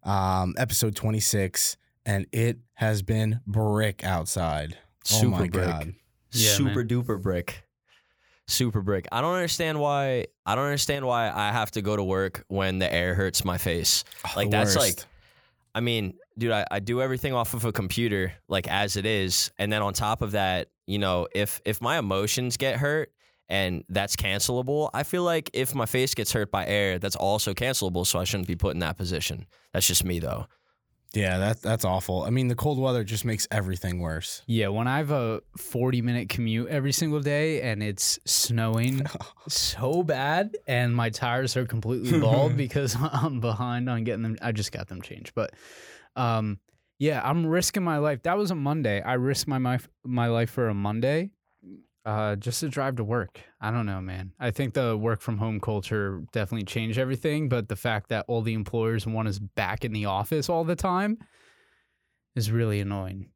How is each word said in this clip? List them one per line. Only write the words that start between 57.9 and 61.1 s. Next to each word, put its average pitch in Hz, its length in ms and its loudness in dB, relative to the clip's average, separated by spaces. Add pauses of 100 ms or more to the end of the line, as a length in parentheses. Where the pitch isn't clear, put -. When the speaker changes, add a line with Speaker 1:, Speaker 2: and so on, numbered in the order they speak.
Speaker 3:
that 110 180 -2
all 117 140 0
the 113 100 -2
employers 110 540 0
want 110 200 -2
us 98 120 -2
back 104 480 -4
in 110 80 -4
the 104 100 -2
office 104 460 -2
all 165 140 2
the 165 120 0
time 196 400 0 (1200)